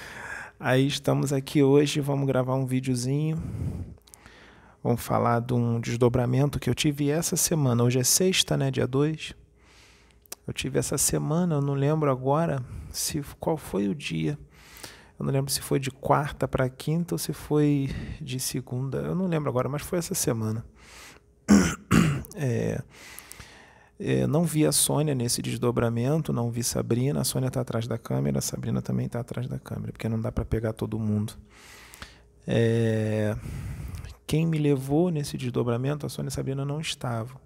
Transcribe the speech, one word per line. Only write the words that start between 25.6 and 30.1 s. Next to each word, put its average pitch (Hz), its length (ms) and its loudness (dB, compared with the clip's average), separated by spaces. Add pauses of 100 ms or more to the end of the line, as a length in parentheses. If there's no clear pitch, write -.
não 120 180 -2
vi 117 120 -4
Sabrina. 123 580 0
A - 20 0
Sônia 131 260 -2
tá 131 120 -2
atrás 117 260 -4
da 120 100 -2
câmera, 135 420 0
a - 20 0
Sabrina 127 400 -2
também 127 260 -2
tá 120 140 -4
atrás 123 260 -6
da 131 100 -6
câmera, 110 360 -8
porque - 160 -4
não 113 100 0